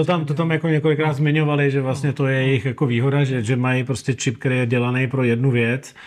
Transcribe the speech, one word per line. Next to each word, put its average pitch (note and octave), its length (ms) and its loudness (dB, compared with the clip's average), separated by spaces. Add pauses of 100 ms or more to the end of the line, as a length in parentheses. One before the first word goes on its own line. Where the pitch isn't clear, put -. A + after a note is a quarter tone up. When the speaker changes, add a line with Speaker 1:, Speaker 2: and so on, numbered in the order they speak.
Speaker 1:
věci. D3+ 60 2
Speaker 2:
tam, E3+ 180 0
to D3+ 100 -4
tam E3 160 -2
jako D#3+ 180 0
několikrát D#3 400 2
Speaker 1:
No. D3+ 60 0
Speaker 2:
zmiňovali, D3 560 2
že C#3 100 0
vlastně C3 280 -2
Speaker 1:
No. C3 40 0
Speaker 2:
to C3+ 140 -2
je C3+ 160 0
jejich C3 220 0
jako C3+ 220 -2
výhoda, C3+ 380 2
že, B2+ 180 -2
že A#2+ 140 0
mají B2+ 280 0
prostě B2+ 300 -4
čip, A#2+ 240 -4
který B2+ 180 -2
je B2+ 100 0
dělaný B2 400 0
pro C3 180 -2
jednu A#2+ 260 2
věc A#2+ 440 -2 (120)